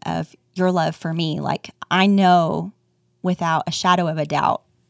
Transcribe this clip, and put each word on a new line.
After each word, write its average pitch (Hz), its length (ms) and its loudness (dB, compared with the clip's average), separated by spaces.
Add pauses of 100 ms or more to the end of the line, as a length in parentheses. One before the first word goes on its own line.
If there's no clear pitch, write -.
of 165 300 -6 (200)
your 185 160 0
love 165 240 0
for 165 180 -6
me. 160 260 -2
Like, 139 300 -6 (200)
I 190 180 2
know 180 680 2 (480)
without 170 460 -2
a 170 40 -6
shadow 180 360 2
of 160 100 -4
a 151 80 -2
doubt 151 380 -2 (260)